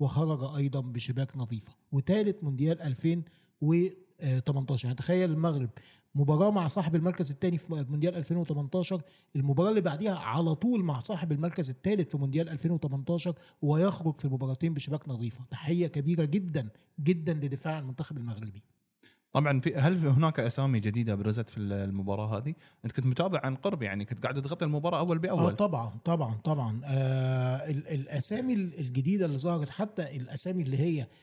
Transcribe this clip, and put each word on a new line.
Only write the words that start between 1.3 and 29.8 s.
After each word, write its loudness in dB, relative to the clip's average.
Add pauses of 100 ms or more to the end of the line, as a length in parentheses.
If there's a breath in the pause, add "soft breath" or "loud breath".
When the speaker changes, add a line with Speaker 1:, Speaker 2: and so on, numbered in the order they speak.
Speaker 1:
نظيفة. -8 (200)
وثالث 2
مونديال 0
ألفين 0 (360 soft breath)
وتمنتاشر. 0
يعني -2
تخيل 2
المغرب 0 (440 loud breath)
مباراة 6
مع 2
صاحب 0
المركز 0
الثاني 0
في -4
مونديال 2
ألفين -2
وتمنتاشر، -2 (340 soft breath)
المباراة 4
اللي 4
بعديها 0
على 2
طول 2
مع 0
صاحب -2
المركز -2
الثالث 0
في -2
مونديال 0
ألفين -2
وتمنتاشر، -2 (280 loud breath)
ويخرج 2
في -12
المباراتين 0
بشباك -6
نظيفة. -4
تحية 0
كبيرة 0
جدًا، -2 (320 soft breath)
جدًا 2
لدفاع -4
المنتخب -8
المغربي. -10 (680 soft breath)
Speaker 2:
طبعًا 4
في، 0
هل 4
هناك 4
أسامي 2
جديدة 0
برزت -2
في -8
المباراة -2
هذه؟ -4 (300 loud breath)
أنت -4
كنت 0
متابع 2
عن 0
قرب، -2
يعني -2
كنت -8
قاعد -2
تغطي -4
المباراة 0
أول 2
بأول. 0
Speaker 1:
آه 4
طبعًا، 0
طبعًا، 0
طبعًا. -2
آه، 0 (140)
ال-، -4
الأسامي -2
ال-، -2
الجديدة 0
اللي -2
ظهرت، -2
حتى -6